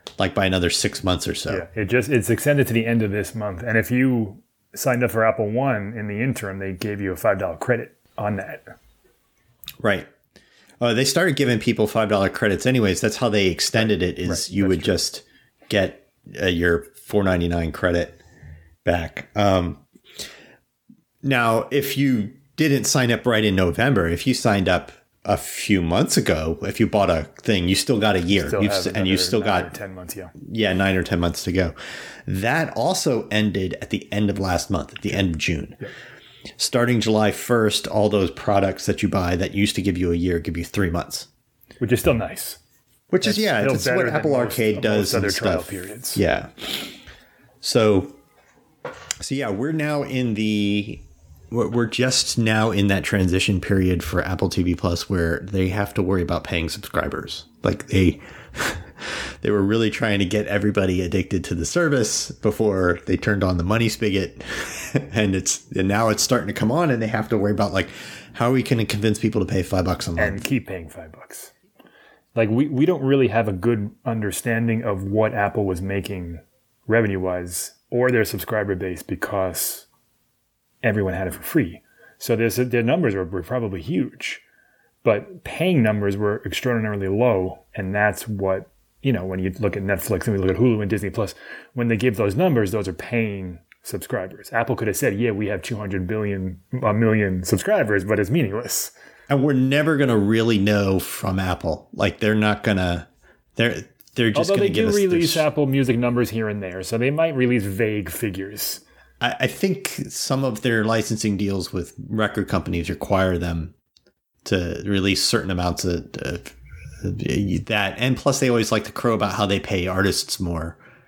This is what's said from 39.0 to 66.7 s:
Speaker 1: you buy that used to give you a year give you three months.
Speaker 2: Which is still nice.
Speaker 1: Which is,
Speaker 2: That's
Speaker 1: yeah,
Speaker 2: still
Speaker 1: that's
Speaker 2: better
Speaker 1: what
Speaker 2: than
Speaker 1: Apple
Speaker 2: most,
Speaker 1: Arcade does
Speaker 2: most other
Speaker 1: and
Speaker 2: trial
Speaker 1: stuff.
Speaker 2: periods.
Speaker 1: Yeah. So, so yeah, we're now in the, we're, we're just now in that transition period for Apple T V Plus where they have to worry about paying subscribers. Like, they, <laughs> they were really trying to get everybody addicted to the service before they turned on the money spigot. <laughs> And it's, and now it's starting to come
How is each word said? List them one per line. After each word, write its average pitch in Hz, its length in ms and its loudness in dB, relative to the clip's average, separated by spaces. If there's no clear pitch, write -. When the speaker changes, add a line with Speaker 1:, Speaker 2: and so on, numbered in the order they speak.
Speaker 1:
you 101 60 2
buy 90 300 0
that 90 160 -4
used 101 220 0
to 95 60 -2
give 90 160 0
you 87 140 0
a 85 40 2
year 85 240 0
give 82 180 -6
you 82 80 -4
three 98 240 -2
months. - 380 -6
Speaker 2:
Which 110 120 -2
is 117 100 4
still 151 120 4
nice. - 460 -6
Speaker 1:
Which 185 160 2
is, 208 100 0
Speaker 2:
That's 214 80 0
Speaker 1:
yeah, 127 160 2
Speaker 2:
still 131 120 2
Speaker 1:
that's 107 120 -2
Speaker 2:
better 127 100 2
Speaker 1:
what 135 120 2
Speaker 2:
than 120 80 0
Speaker 1:
Apple 151 160 0
Speaker 2:
most, 131 80 4
Speaker 1:
Arcade 107 420 0
does 107 320 2
Speaker 2:
most - 20 0
other 104 120 0
Speaker 1:
and 95 100 -2
Speaker 2:
trial 92 220 0
Speaker 1:
stuff. - 100 -10
Speaker 2:
periods. 101 480 -10
Speaker 1:
Yeah. - 320 2
So, 107 520 4
so - 140 -6
yeah, 123 160 -4
we're 120 200 -4
now 151 300 -2
in 127 320 -2
the, 104 640 0
we're, 117 160 0
we're 117 180 0
just 123 540 0
now 110 320 4
in 101 160 2
that 98 160 2
transition 95 580 2
period 92 420 2
for - 220 -2
Apple 90 240 -2
T 90 140 0
V 87 100 2
Plus 87 340 -2
where 85 340 0
they 95 260 0
have 101 260 -2
to 107 80 0
worry 90 220 0
about 87 200 -2
paying 82 260 -2
subscribers. - 760 -6
Like, - 280 -2
they, 92 300 4
<laughs> - 560 -10
they 107 100 0
were 104 100 2
really 107 300 2
trying 107 260 0
to 98 80 2
get 104 220 0
everybody 98 540 2
addicted 90 420 0
to - 100 -6
the 82 140 -2
service 143 640 0
before 98 760 2
they 95 100 0
turned 98 280 0
on 92 140 2
the 85 60 0
money 110 260 2
spigot. 98 580 -2
<laughs> - 60 -8
And 101 240 2
it's, - 360 -4
and 95 160 0
now 107 220 2
it's 107 120 0
starting 127 260 0
to 202 60 -4
come 110 180 0